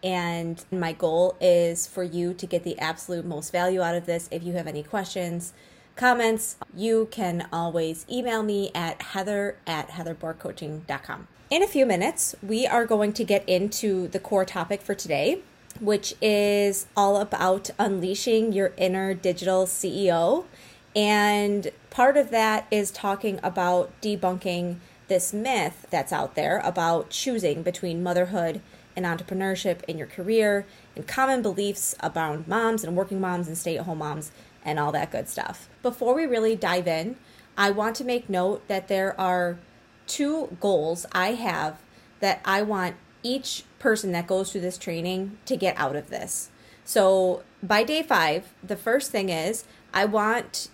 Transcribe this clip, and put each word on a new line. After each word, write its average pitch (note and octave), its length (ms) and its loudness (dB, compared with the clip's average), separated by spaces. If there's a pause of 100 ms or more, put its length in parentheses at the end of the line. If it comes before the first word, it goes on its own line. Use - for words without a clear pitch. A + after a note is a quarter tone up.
And E3+ 680 -4
my E3+ 220 -2
goal F3 460 2
is E3+ 460 4
for - 160 -8
you F3 320 -2
to F3 140 -10
get E3+ 160 -2
the E3+ 160 -6
absolute E3 460 -4
most D#3 260 -8
value F#3 300 2
out E3+ 120 0
of F3 140 -4
this. E3+ 240 -2
If E3+ 100 -6
you F3 120 -6
have F3 120 -4
any D3+ 160 -6
questions, F3 720 -6 (420)
comments, A#3 600 2 (180)
you A3 380 2
can F3 420 -4
always E3 560 -2
email A#3+ 320 -2
me G3+ 320 -2
at E3 280 -4
heather G3+ 560 -4 (100)
at D#3+ 220 -4
heatherborkcoaching E3 1000 -8
dot C#3+ 160 -6
com. - 240 -12 (240)
In D#4+ 100 4
a G4+ 60 4
few C#4 180 6
minutes, G#3+ 560 0
we A3 240 0
are A#3 200 2
going G#3+ 280 2
to A3+ 100 -2
get G3 240 2
into F#3 600 0
the F#3 100 -4
core F#3+ 280 2
topic F#3+ 360 -4
for G3+ 140 -4
today, F#3 460 0 (380)
which G#3 400 0
is G#3 680 2 (100)
all G3+ 200 6
about G3 600 0
unleashing G#3 760 2
your F#3+ 240 2
inner F#3+ 360 0
digital F#3 540 2
C F#3+ 400 0
E F3 40 6
O. F3 340 4 (500)
And G#3 760 4 (180)
part C4+ 280 6
of C#4 140 4
that A3 380 2
is G#3 220 0
talking G3 520 -2
about F3+ 480 2 (100)
debunking F3+ 760 -2 (300)
this F#3 240 0
myth G#3 580 -2
that's D3 220 0
out - 240 -4
there D#3 300 2
about E3+ 460 0
choosing F#3+ 500 -2
between F3 420 -4
motherhood F3+ 580 0 (320)
and F#3 120 -4
entrepreneurship F3+ 800 -2
in D#3+ 120 -6
your D3+ 80 -6
career, G#3 600 2 (320)
and - 100 -10
common C4 340 2
beliefs G3+ 640 -2
around D#3+ 420 -4
moms A3 380 0
and E3 100 -4
working F#3+ 280 -2
moms F3 260 -2
and D#3+ 100 -8
stay-at-home E3 420 -4
moms D3+ 340 -8 (320)
and D3+ 120 -2
all D3 140 0
that - 180 -2
good - 200 -6
stuff. - 400 -8 (120)
Before B3 320 0
we D#4+ 120 0
really A3+ 320 2
dive F3+ 320 0
in, E3+ 260 -2 (420)
I G3+ 140 4
want G#3+ 240 0
to C4+ 80 -6
make A#3+ 260 -2
note F#3+ 380 0
that F#3+ 220 -4
there F#3+ 300 0
are F3+ 380 0 (500)
two D4 520 -2
goals E3+ 540 2
I F#3+ 220 2
have E3 460 -4 (380)
that G3 240 0
I G3 200 2
want F#3+ 340 -2 (260)
each C4 400 -6 (160)
person A3 320 2
that E3+ 160 -2
goes F#3+ 240 0
through G3+ 80 -4
this F3 180 -4
training F#3 680 -4
to C4 100 0
get F#3 220 0
out C#3 180 -2
of D3 140 -6
this. - 400 -8 (340)
So F#3+ 600 4 (200)
by G#3 220 4
day D#4 180 0
five, E3+ 580 2
the G3 140 -6
first C4+ 340 0
thing G3 200 -2
is F3 340 -2 (300)
I F#3+ 100 4
want G#3+ 720 0